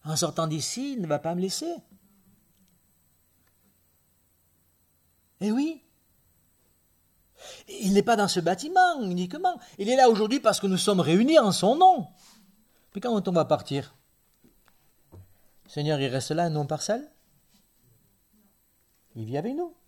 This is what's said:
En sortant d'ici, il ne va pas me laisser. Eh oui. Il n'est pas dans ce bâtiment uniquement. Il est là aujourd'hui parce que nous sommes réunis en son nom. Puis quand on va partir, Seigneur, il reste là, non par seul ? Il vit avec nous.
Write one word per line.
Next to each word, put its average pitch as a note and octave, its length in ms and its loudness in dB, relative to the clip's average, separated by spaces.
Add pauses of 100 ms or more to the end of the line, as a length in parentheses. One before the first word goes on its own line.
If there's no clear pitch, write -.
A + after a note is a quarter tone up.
En D#3 120 -6
sortant E3 300 -2
d'ici, A3+ 460 -6
il A#3 100 -6
ne E3 40 -6
va D3 120 -2
pas E3 160 -4
me F3+ 60 -4
laisser. D4+ 340 -6 (3750)
Eh G#3+ 100 0
oui. C#4+ 300 -2 (1900)
Il G3 260 0
n'est G3 80 6
pas A3+ 140 2
dans G3+ 120 0
ce F#3 120 -2
bâtiment D4+ 640 0
uniquement. F#3+ 560 -4 (200)
Il G3+ 100 -4
est B3+ 80 2
là B3+ 120 8
aujourd'hui A3 320 2
parce G#3+ 200 0
que G3+ 60 -4
nous F#3+ 100 0
sommes F#3+ 240 2
réunis G#3+ 380 4
en G#3 140 4
son A3 240 2
nom. F4+ 300 4 (880)
Puis G3+ 80 -10
quand A3+ 260 -2
on F#3+ 60 -2
va E3 120 2
partir, - 500 -4 (1700)
Seigneur, D3+ 340 -2
il C3+ 80 -2
reste B2+ 220 -4
là, E3+ 180 0
non D3+ 180 -4
par D3+ 160 -6
seul ? B3+ 240 -4 (2000)
Il A2+ 80 -10
vit B2 140 -6
avec A3+ 160 -6
nous. E4+ 200 -8 (140)